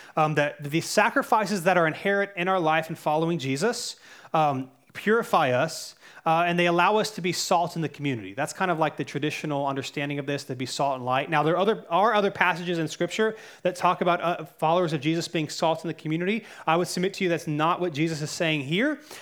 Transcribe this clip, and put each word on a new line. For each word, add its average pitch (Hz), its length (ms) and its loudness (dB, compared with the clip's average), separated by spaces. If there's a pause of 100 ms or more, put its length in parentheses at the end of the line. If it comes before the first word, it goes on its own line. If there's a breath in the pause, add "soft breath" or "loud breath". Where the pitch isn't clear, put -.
(160 loud breath)
um, 156 200 2
that 147 260 -2
the 147 200 -2
sacrifices 208 800 2
that 180 120 6
are 165 120 4
inherent 196 480 -2
in 175 100 -2
our 190 140 2
life 160 280 2
and 165 80 -8
following 165 420 0
Jesus, 139 580 -2 (360 loud breath)
um, 139 380 2 (220)
purify 202 580 2
us, 135 440 -2 (300 loud breath)
uh, 165 200 4
and 175 140 0
they 175 80 4
allow 175 300 4
us 214 160 0
to - 80 -10
be 175 120 -2
salt 170 440 0
in 165 60 -4
the 147 60 -2
community. 117 460 -6
That's 143 180 -4
kind 185 180 -2
of 160 100 0
like 151 160 0
the 147 80 -4
traditional 143 640 -4
understanding 143 520 -4
of 139 80 -6
this, 143 180 -4
to 131 120 -8
be 127 100 -6
salt 139 300 -2
and 123 80 -8
light. 131 260 0
Now, 147 140 2
there 160 100 2
are 175 40 0
other, 196 300 0
are 202 260 4
other 202 180 2
passages 175 460 0
in 156 100 -2
Scripture 214 480 -2 (260 loud breath)
that 180 140 0
talk 180 240 2
about, 175 220 2
uh, 170 220 -4 (140)
followers 165 340 2
of 151 80 -2
Jesus 160 280 -2
being 156 200 -2
salt 160 360 0
in 170 40 -4
the 156 60 -4
community. 180 500 -4 (220 loud breath)
I 160 100 4
would 175 120 0
submit 180 260 -2
to 196 100 -2
you 175 60 2
that's 160 160 -2
not 156 320 0
what 175 140 -2
Jesus 151 300 -2
is 151 80 -6
saying 156 320 -2
here. 208 360 0 (240 loud breath)